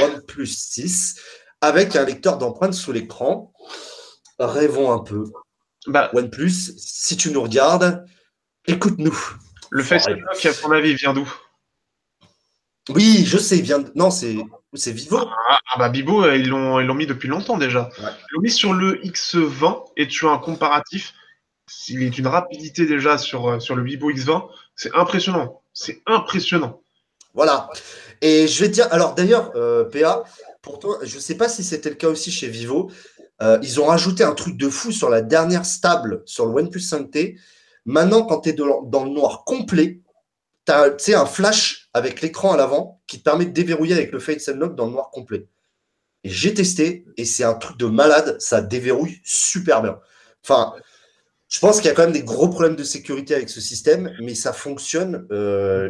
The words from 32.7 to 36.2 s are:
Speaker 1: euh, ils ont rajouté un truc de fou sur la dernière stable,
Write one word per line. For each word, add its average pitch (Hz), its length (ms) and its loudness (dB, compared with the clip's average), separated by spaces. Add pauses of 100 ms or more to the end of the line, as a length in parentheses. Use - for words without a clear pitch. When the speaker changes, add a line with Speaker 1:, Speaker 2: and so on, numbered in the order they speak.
Speaker 1:
euh, 110 200 6
ils 131 180 -4
ont 147 60 4
rajouté 175 380 2
un 147 100 2
truc - 220 -8
de 139 120 -2
fou 226 220 -6
sur - 180 -2
la 113 120 2
dernière 165 440 2
stable, 135 600 -2